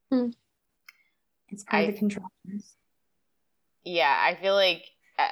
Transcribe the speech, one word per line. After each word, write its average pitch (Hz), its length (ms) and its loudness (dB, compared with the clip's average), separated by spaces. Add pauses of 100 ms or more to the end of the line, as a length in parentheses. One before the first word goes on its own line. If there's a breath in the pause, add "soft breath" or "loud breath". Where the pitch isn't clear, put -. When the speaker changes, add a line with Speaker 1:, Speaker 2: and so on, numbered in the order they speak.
(120)
Speaker 1:
Hmm. 247 180 2 (1200)
Speaker 2:
It's - 140 -14
kind 160 220 0
Speaker 3:
I 208 40 0
Speaker 2:
of 202 40 -4
the - 60 -10
contractions. - 760 -8 (1080)
Speaker 3:
Yeah, 160 340 2
I 156 180 0
feel 190 180 0
like, 185 320 2 (340)
uh, 143 120 0